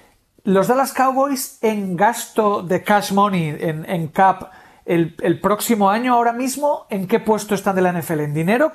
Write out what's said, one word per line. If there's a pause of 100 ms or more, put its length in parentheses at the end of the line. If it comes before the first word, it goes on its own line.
(440)
Los
Dallas
Cowboys
en
gasto
de
cash
money,
en,
en
cap, (340)
el,
el
próximo
año,
ahora
mismo,
¿en
qué
puesto
están
de
la
N
F
L?
¿En
dinero,